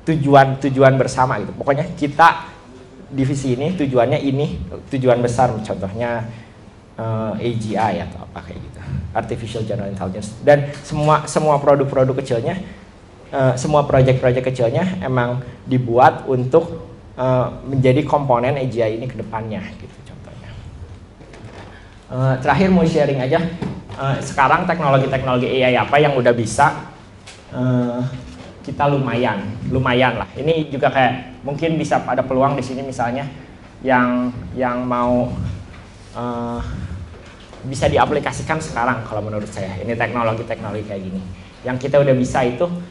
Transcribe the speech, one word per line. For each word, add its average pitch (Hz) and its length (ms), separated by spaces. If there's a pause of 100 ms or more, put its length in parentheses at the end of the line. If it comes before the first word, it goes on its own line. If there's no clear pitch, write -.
tujuan-tujuan 135 960
bersama 127 400
gitu. 98 160
Pokoknya 143 400
kita 156 560 (600)
divisi 135 440
ini 151 240
tujuannya 131 420
ini, 139 380 (320)
tujuan 123 320
besar, 120 320 (100)
contohnya, 110 640 (720)
eh, 110 460
A 120 100
G 110 80 (100)
I 101 300
atau - 240
apa - 160
kayak - 160
gitu, - 200 (360)
Artificial 113 480
General 101 240
Intelligence. 98 560
Dan 143 260 (140)
semua, 151 400
semua 151 320
produk-produk 135 640
kecilnya, 135 400 (720)
eh, 131 240
semua 147 320
project-project 131 560
kecilnya 135 560
emang 127 400 (240)
dibuat 127 640
untuk, 135 580 (300)
eh, 127 300 (200)
menjadi 135 380
komponen 139 560
A 131 80
G 113 160
I 113 160
ini 127 80
ke 113 100
depannya 110 460 (160)
gitu 98 240
contohnya. - 460 (1600)
Eh, 131 220 (100)
terakhir 151 260
mau 170 160
sharing 143 380
aja, 156 160 (580)
eh, 135 240
sekarang 156 480
teknologi-teknologi 135 800
A 127 220
I 123 40
apa 107 220
yang 143 160
udah 123 160
bisa, 123 640 (560)
eh, 123 520 (580)
kita - 260
lumayan, 123 540 (320)
lumayan 123 480
lah. 95 160
Ini 156 340
juga 135 220
kayak - 500
mungkin 151 380
bisa 143 240
ada 127 160
peluang 135 340
di 127 80
sini 131 220
misalnya 127 400 (560)
yang, 123 500 (220)
yang 123 320
mau, 123 480 (840)
eh, 123 460 (1040)
bisa 131 240
diaplikasikan 143 720
sekarang 120 480
kalau 104 160
menurut 107 240
saya. 92 320
Ini 110 160
teknologi-teknologi 113 920
kayak 98 140
gini. 92 180 (440)
Yang 127 240
kita 139 160
udah 135 120
bisa 123 280
itu 175 240 (220)